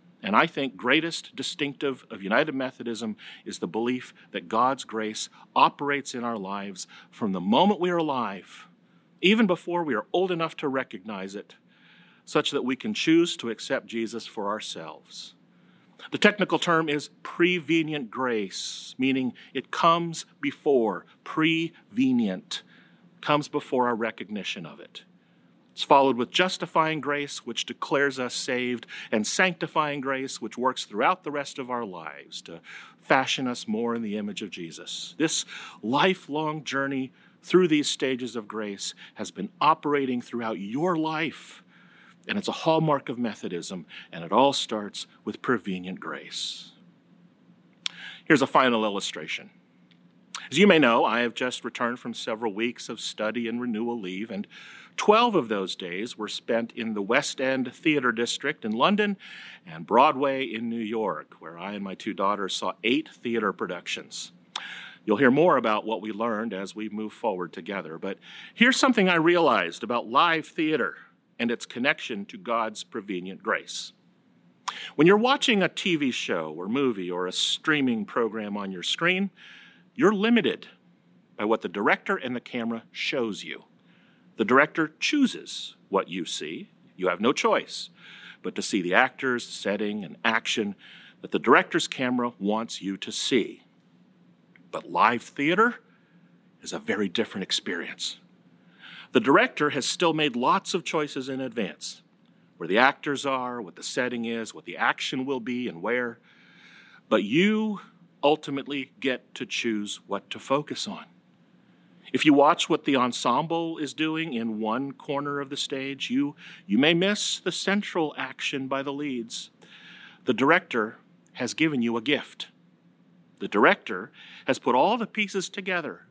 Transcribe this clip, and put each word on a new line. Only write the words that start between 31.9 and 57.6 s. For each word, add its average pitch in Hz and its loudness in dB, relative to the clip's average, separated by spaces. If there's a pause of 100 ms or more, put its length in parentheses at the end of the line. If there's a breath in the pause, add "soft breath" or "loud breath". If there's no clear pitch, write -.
to 82 -14 (380 loud breath)
fashion 131 0
us 123 -6
more 117 -2
in 117 -4
the 104 -4
image 104 -8
of 95 -10
Jesus. 82 -12
This 156 0 (360 loud breath)
lifelong 156 0
journey 135 -4 (300 soft breath)
through 180 6
these 147 4
stages 127 -2
of 110 -6
grace 107 -6 (220 loud breath)
has 104 -8
been 98 -8 (100)
operating 143 2
throughout 113 -6
your 135 -2
life, 156 -4 (640 soft breath)
and 101 -4
it's 104 -4
a 117 -2
hallmark 156 2
of 123 -8
Methodism, 95 -6 (240 loud breath)
and 85 -10
it 85 -6
all 131 6
starts - -6 (180 soft breath)
with - -8
prevenient 92 -4
grace. - -10 (1600 loud breath)
Here's 139 8
a 135 2
final 123 4
illustration. 90 -6 (1040 loud breath)
As 135 2
you 202 10
may 180 10
know, 127 6
I 117 2
have 117 -2
just 127 -6
returned 123 -4
from 120 -10
several 113 -4
weeks 117 -4
of 117 -10
study 110 -4
and 117 -4
renewal 120 -2
leave, 95 -8
and 101 -6 (500 loud breath)
twelve 226 6
of 135 2
those 98 -2
days 95 -8
were 107 -6
spent 117 -4
in 113 -6
the 104 -4
West 123 0
End 131 0